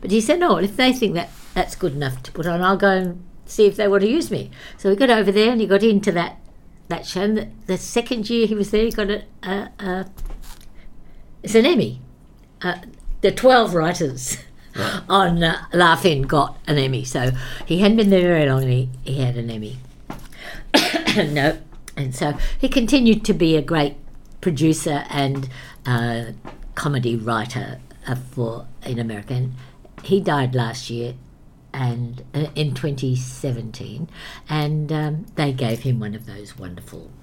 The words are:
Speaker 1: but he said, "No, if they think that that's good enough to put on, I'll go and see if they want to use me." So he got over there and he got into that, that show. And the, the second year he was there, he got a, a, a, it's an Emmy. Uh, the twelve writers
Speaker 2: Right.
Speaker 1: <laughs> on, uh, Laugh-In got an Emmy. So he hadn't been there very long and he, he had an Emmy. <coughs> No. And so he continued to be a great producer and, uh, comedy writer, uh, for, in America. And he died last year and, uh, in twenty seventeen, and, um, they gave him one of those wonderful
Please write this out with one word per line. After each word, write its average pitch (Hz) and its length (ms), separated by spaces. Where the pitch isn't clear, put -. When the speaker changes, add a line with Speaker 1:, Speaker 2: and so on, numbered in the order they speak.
Speaker 1:
but 185 100
he 220 100
said, 294 200
"No, 311 180
if 196 180
they 254 160
think 226 220
that 170 160
that's 180 220
good 175 180
enough 135 300
to - 80
put 165 140
on, 175 160
I'll 190 140
go 196 140
and 180 340
see 214 200
if 180 100
they 208 120
want 196 140
to 208 80
use 302 200
me." 151 200
So 196 140
he 202 60
got 262 140
over 214 220
there 214 200
and 233 80
he 208 60
got 196 160
into 202 300
that, 170 260
that 165 180
show. - 160
And 214 160
the, 214 100
the 185 120
second 233 500
year 233 180
he 214 80
was 202 160
there, 214 140
he 233 60
got 214 200
a, 214 140
a, 196 360
a, 190 280
it's - 120
an 226 120
Emmy. 254 340
Uh, 180 140
the 196 120
twelve 226 420
writers 156 640
Speaker 2:
Right. - 300
Speaker 1:
<laughs> - 40
on, 175 340
uh, 165 300
Laugh-In 165 500
got 143 440
an 151 120
Emmy. 131 260
So 127 280
he 165 140
hadn't 208 160
been 214 140
there 185 120
very 165 260
long 131 140
and 131 100
he, 127 180
he 135 180
had 123 160
an 117 140
Emmy. 113 280
<coughs> - 420
No. 147 420
And 131 180
so 147 200
he 269 100
continued 233 560
to 208 80
be 160 240
a 147 60
great 147 340
producer 156 680
and, 139 400
uh, 117 380
comedy 123 420
writer, 117 640
uh, 123 100
for, 120 500
in 123 140
America. 110 340
And 127 220
he 196 180
died 143 340
last 113 360
year 120 240
and, 120 500
uh, 147 200
in 151 200
twenty 131 420
seventeen, 120 960
and, 151 460
um, 151 320
they 143 180
gave 117 300
him 123 140
one 104 160
of 107 120
those 104 320
wonderful 90 520